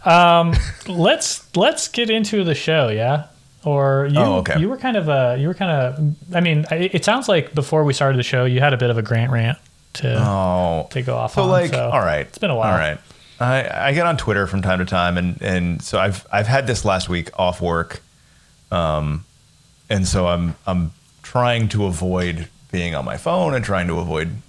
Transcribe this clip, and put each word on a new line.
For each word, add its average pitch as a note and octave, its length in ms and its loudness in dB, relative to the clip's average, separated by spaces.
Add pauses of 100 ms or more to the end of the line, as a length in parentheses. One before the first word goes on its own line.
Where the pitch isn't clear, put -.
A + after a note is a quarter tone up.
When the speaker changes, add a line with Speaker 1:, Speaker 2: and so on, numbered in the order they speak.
Speaker 1:
Um, E3+ 480 6 (180)
<laughs> - 160 -16
let's, F#3 680 -2
let's C4+ 320 2
get A#3 220 -2
into G#3+ 340 0
the E3 100 0
show. D3 340 2
Yeah. A#2+ 400 0 (360)
Or C#3 480 2
you, C#3+ 80 4
Speaker 2:
Oh, A2 200 4
okay. F#2 200 0
Speaker 1:
you F3 80 0
were C4 80 -4
kind B3+ 220 -2
of, E3 100 -2
uh, C3 300 2
you C#3+ 100 0
were F3+ 60 -2
kind F#3 160 -2
of, D3 440 0 (220)
I E3+ 40 4
mean, D#3 300 2
it, F3+ 260 -2
it D3+ 80 0
sounds B3 240 0
like F3 260 0
before D3+ 280 0
we C#3+ 120 2
started C3+ 240 2
the B2 60 0
show, B2+ 200 0
you B2+ 160 2
had C#3+ 140 4
a - 20 0
bit A#2+ 140 0
of A2+ 80 0
a A#2 40 0
Grant A#2 300 0
rant A#2 240 0 (380)
to, B2 280 -2
Speaker 2:
Oh. F2+ 680 0
Speaker 1:
to C3 100 -6
go B2 160 -4
off A#2+ 160 -4
Speaker 2:
So, G3 120 0
Speaker 1:
on, F#3 40 2
Speaker 2:
like, F3+ 220 2
Speaker 1:
so B2 180 -2
Speaker 2:
all B2 120 2
right. D2+ 260 0
Speaker 1:
it's - 100 -20
been G3+ 140 -2
a C3 60 0
while. A2 180 2
Speaker 2:
All F2 40 2
right. D2+ 200 -2 (400)
I, B2+ 500 -2
I C#3 40 2
get E3+ 140 0
on E3 100 0
Twitter G2+ 300 0
from G2 160 -4
time F#2 160 0
to F#2 80 -2
time, F2 320 0
and, F2 240 -2
and F2 400 -2
so - 160 -4
I've, F#2+ 340 -2
I've G#2 140 0
had C3 200 0
this A#2+ 200 -2
last F#2 240 0
week F2 180 -4 (100)
off F2+ 220 0
work, E2+ 400 -2 (680)
um, D#2 560 -2 (640)
and F#2+ 180 0
so F#2 200 2
I'm, E2+ 260 0 (120)
I'm F2+ 260 -2 (300)
trying A#2+ 460 0
to G#2 160 0
avoid F2+ 640 -2 (240)
being F2 220 -4
on C#2 100 -4
my G#1 140 -8
phone E3+ 340 -2
and B2+ 100 -2
trying F#2 260 -2
to E2 100 -2
avoid E2 320 -4 (180)